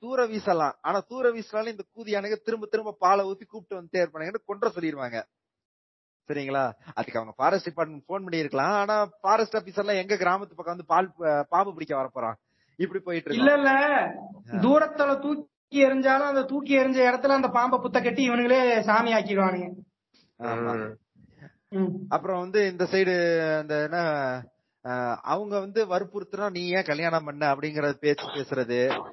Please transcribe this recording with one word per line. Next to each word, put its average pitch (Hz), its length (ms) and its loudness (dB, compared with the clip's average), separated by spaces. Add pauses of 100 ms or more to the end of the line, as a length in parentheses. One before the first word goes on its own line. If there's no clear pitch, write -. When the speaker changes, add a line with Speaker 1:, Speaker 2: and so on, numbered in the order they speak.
Speaker 1:
தூர 247 260 0
வீசலாம், 190 540 0
ஆனா 175 200 -2
தூர 247 300 -4
வீசினாலும் 220 360 -6
இந்த 214 180 -10 (120)
கூதியானுங்க 214 400 -4
திரும்ப 220 300 -6
திரும்ப 214 320 -4
பாலை 196 260 4
ஊத்தி 190 220 -8
கூப்பிட்டு 202 340 -14
வந்துட்டே 175 220 -2
இருப்பானுங்கன்னு 160 440 -6
கொன்ற 202 220 -2
சொல்லிருவாங்க, 143 500 -6 (1080)
சரிங்களா? 139 360 -2 (300)
அதுக்கு 113 240 -6
அவங்க 113 180 -8
ஃபாரஸ்ட் 175 320 0
டிபார்ட்மெண்ட் 156 380 -8
போன் 190 180 -6
பண்ணிருக்கலாம், 160 500 0
ஆனா 208 220 0 (240)
ஃபாரஸ்ட் 214 360 2
ஆபீசர்லாம் 196 440 -2
எங்க 196 140 -2
கிராமத்து 185 420 -2
பக்கம் 170 200 -8
வந்து 180 80 -14
பால், 175 340 2
அஹ், 151 300 0
பாம்பு 190 240 2
பிடிக்க 160 240 -6
வரப்போறான்? 123 420 -4 (380)
இப்படி 190 240 -4
போயிட்டு 175 340 -4
Speaker 2:
இல்ல, 262 180 6
Speaker 1:
இருக்கோம். 285 120 4
Speaker 2:
இல்ல, 269 160 4 (680)
Speaker 1:
ஆ. 202 120 -4
Speaker 2:
தூரத்துல 285 580 4
தூக்கி 285 300 -6 (360)
எறிஞ்சாலும் 269 440 4
அந்த 277 140 0
தூக்கி 277 360 -2
எறிஞ்ச 262 200 2
இடத்துல 254 360 4
அந்த 262 140 2
பாம்பை 247 300 2
புத்த 247 220 0
கட்டி 240 220 0
இவனுங்களே 240 580 4
சாமி 220 340 4
ஆக்கிடுவானுங்க. 190 540 0 (680)
Speaker 1:
ஆமா. 117 380 -4
Speaker 3:
ம். 110 200 -8 (720)
Speaker 2:
ம். 190 240 -2 (160)
Speaker 1:
அப்புறம் 180 320 -2
வந்து 190 200 0 (100)
இந்த 180 140 -2
சைடு 185 300 2 (440)
அந்த 151 240 -4
என்ன, 151 160 -4 (880)
அஹ், 123 380 -4
அவங்க 202 380 -2
வந்து 202 260 -2
வற்புறுத்துனா, 190 640 -4
"நீ 175 180 -6
ஏன் 185 160 0
கல்யாணம் 160 400 0
பண்ண?" 147 300 0
அப்படிங்கறது 147 380 -2
பேச்சு 147 340 -2
பேசுறது, 127 540 -2 (320)